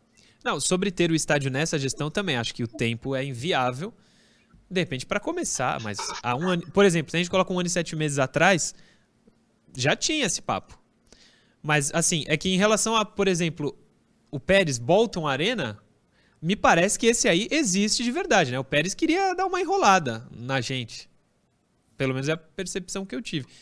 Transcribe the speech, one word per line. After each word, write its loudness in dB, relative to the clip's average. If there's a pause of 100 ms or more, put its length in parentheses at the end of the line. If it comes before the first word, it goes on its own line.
(440)
Não, -2
sobre 0
ter 0
o 2
estádio 0
nessa -2
gestão -4
também, -2
acho -4
que -6
o -4
tempo -4
é -2
inviável, -2 (760)
de -2
repente, -4
pra -2
começar, -4
mas -8 (240)
há -2
um -4
ano, 0 (100)
por 6
exemplo, 2
se -4
a 0
gente -2
coloca 0
um -2
ano -2
e -4
sete -4
meses -2
atrás, 2 (1000)
já 2
tinha 0
esse -2
papo. -6 (840)
Mas, 2
assim, 0
é 0
que -2
em 2
relação 2
a, 2
por -2
exemplo, -2 (540)
o -8
Pérez, 4
Bolton 2
Arena, -2 (640)
me 0
parece 4
que 2
esse 4
aí 2
existe 2
de 0
verdade, 2
né? -2
O -4
Pérez 0
queria 0
dar 0
uma -2
enrolada 2
na -4
gente. -8 (880)
Pelo 0
menos -4
é 0
a -2
percepção -10
que -12
eu -6
tive. -6 (160)